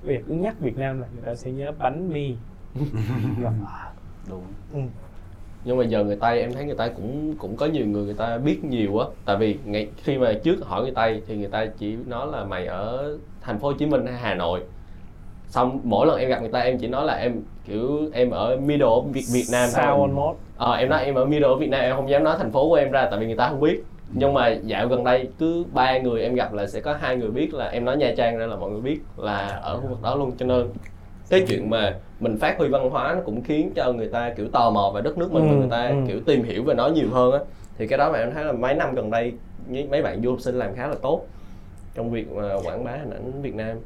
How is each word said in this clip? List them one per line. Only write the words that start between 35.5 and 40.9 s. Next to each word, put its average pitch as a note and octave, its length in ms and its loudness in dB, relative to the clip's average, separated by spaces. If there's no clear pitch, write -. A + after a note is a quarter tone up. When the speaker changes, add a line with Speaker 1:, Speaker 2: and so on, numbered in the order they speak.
Speaker 1:
Ừ, C#3+ 60 8
Speaker 2:
người C3 120 4
ta, A#2+ 180 2
Speaker 1:
ừ. C#3 80 2
Speaker 2:
kiểu, G2+ 180 -2
tìm B2+ 180 6
hiểu A2 200 -2
về D3 100 2
nó B2+ 140 4
nhiều D#3+ 240 4
hơn B2+ 200 6
á. C#3+ 80 4
Thì A2 100 -4
cái C3+ 100 2
đó D3+ 140 4
mà B2+ 80 2
em A#2+ 140 0
thấy D3+ 120 -4
là D3 60 0
mấy B2+ 240 2
năm C#3+ 200 0
gần A2 160 -2
đây A#2 220 2
mấy, C#3 220 -6
mấy D3+ 100 2
bạn G#2 220 -2
du B2 80 2
học A#2+ 100 -2
sinh B2+ 140 -2
làm G#2+ 200 -2
khá B2 120 -4
là D3+ 140 -4